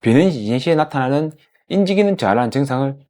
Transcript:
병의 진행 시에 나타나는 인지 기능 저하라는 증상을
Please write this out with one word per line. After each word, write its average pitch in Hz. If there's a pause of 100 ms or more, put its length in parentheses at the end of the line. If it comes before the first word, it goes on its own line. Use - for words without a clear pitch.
병의 147
진행 117
시에 165
나타나는 151 (360)
인지 190
기능 202
저하라는 113
증상을 135 (140)